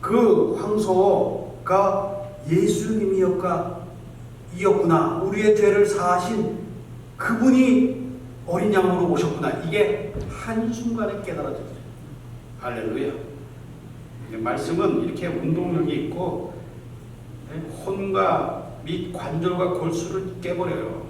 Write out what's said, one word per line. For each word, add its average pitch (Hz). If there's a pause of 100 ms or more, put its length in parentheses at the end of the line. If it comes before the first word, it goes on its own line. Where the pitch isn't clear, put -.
그 220
황소가 196 (280)
예수님이었가, 185 (760)
이었구나. 165
우리의 208
죄를 202
사하신 180 (580)
그분이 254 (400)
어린 202
양으로 180
오셨구나. - (160)
이게 208 (160)
한순간에 226
깨달아졌어요. - (880)
할렐루야. 120 (1160)
이제 -
말씀은 -
이렇게 175
운동력이 165 (140)
있고, - (1000)
예, 160 (260)
혼과 196 (200)
및 -
관절과 180
골수를 170
깨버려요. 175